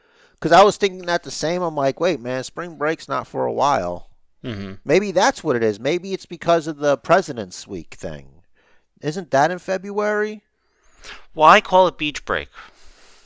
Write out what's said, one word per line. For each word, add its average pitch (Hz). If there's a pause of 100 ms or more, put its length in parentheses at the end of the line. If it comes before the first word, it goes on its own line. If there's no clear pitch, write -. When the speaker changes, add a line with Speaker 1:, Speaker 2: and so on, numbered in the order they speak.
(400)
Speaker 1:
'Cause 156
I 180
was 208
thinking 185
that 175
the 139
same. 175
I'm 160
like, 139
"Wait, 165
man, 127
spring 165
break's 151
not 131
for 131
a 120
while." 113 (340)
Speaker 2:
Mm-hmm. 101 (100)
Speaker 1:
Maybe 190
that's 214
what 143
it 117
is. 107
Maybe 175
it's -
because 165
of 156
the 143
President's 123
Week 90
thing. 73 (600)
Isn't 151
that 147
in 180
February? 208 (920)
Speaker 2:
Why 165
call 185
it -
Beach 147
Break? 78 (760)